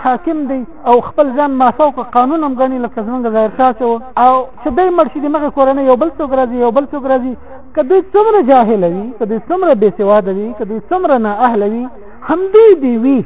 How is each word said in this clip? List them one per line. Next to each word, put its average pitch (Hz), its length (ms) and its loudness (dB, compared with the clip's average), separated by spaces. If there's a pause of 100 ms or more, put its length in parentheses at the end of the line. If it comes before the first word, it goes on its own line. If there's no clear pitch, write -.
حاکم 262 340 -2 (120)
دی 269 100 -4 (280)
او 240 60 4 (140)
خپل 294 180 2 (100)
ځان 285 140 0 (120)
مافوق 277 340 2 (200)
قانون 285 280 0
هم 269 160 -2
ګڼي، 262 240 0
لکه 226 180 -8
زمونږ 240 200 -6 (120)
ظاهر 220 240 0
شاه 262 200 2
چې 254 40 -4
و. 233 180 -2 (240)
او 254 220 2 (160)
چې 302 140 -4
دی 370 200 2
مړ 320 160 4
شي، 302 80 -6
د 277 140 -4
مغې 294 220 -2
کورنۍ 277 340 2
یو 247 120 6
بل 330 160 0
څوک 285 200 -4
راځي، 247 260 -2
یو 240 60 2
بل 269 220 0
څوک 277 200 -8
راځي. 254 220 -2 (400)
که 311 80 0
دوی 359 180 2 (120)
څومره 427 280 4 (100)
جاهله 220 440 4
وي، 196 120 -6 (120)
که 247 60 -2
دوی 214 240 -4
څومره 349 320 0
بې 208 180 4
سواده 202 340 2
وي، 202 160 -4 (100)
که 226 60 -6
دوی 214 160 -8 (100)
څومره 349 360 0
نااهله 208 460 0
وي، 233 120 -6 (440)
همدوی 392 440 6 (100)
دې 247 120 0 (100)
وي، 269 220 4